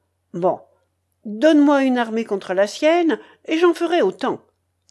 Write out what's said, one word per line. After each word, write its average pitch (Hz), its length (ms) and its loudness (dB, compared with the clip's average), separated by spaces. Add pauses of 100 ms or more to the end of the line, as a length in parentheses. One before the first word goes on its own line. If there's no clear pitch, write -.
(320)
Bon, 175 280 -2 (640)
donne-moi 285 580 2
une 254 160 0
armée 226 260 -4
contre 196 300 -6
la 196 140 0
sienne, 311 500 0 (260)
et 320 140 -4
j'en 339 160 4
ferai 330 280 -2
autant. 190 380 -4 (500)